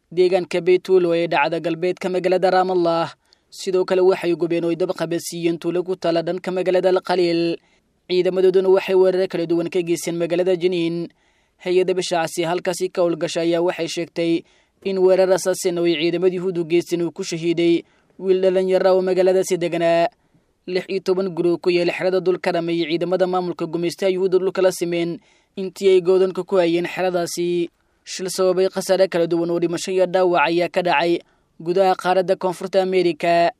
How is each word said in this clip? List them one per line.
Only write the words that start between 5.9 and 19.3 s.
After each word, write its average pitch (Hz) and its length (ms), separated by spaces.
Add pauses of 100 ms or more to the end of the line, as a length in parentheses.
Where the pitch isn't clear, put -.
taalla 170 260
dhanka 180 300
magaalada 185 400
Al-Khaliil. 170 640 (540)
Ciidamadooduna 185 580
waxay 190 260
weeraro 185 380
kala 170 140
duwan 170 260
ka 185 80
geysteen 170 400
magaalada 175 400
Jiniin. 170 480 (560)
Hay-adda 185 320
Bisha 180 240
Cas 165 180
ee 170 60
halkaasi 180 480
ka - 100
howlgasha 170 380
ayaa 170 240
waxay 170 240
sheegtay 170 440 (520)
in 196 160
weerar 185 320
assassin 180 480
oo 170 80
ay 165 80
ciidamada 175 400
Yuhuuddu 175 320
geysteen 170 340
uu 165 100
ku 190 120
shahiiday 170 580 (380)
wiil 185 200
dhalinyaro 185 500
ah 185 60
oo 185 60
magaaladaasi 185 560